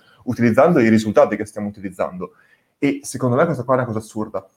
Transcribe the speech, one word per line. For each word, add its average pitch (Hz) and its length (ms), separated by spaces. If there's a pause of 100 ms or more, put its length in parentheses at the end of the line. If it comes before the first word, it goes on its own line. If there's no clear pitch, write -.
(240)
utilizzando 123 560
e 120 40
i 113 60
risultati 110 480
che 104 80
stiamo 104 220
utilizzando. 92 640 (440)
E 143 260
secondo 123 320
me 151 100
questa 131 180
qua 131 120
è - 20
una 123 80
cosa 110 140
assurda. 107 460 (100)